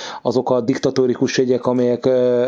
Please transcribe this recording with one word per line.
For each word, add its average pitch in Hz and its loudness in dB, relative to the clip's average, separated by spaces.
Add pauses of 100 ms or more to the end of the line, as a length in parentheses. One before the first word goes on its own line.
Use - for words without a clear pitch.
(220)
azok 123 -2
a 127 2
diktatórikus 131 0
jegyek, 127 0
amelyek, 123 0
ö, 123 2